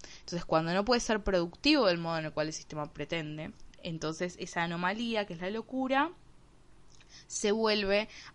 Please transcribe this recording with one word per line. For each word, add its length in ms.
Entonces, 240
cuando 280
no 120
puede 160
ser 240
productivo 640
del 120
modo 200
en 80
el 60
cual 140
el 60
sistema 400
pretende, 600
entonces 560
esa 240
anomalía, 640
que 80
es 60
la 100
locura, 640
se 260
vuelve 560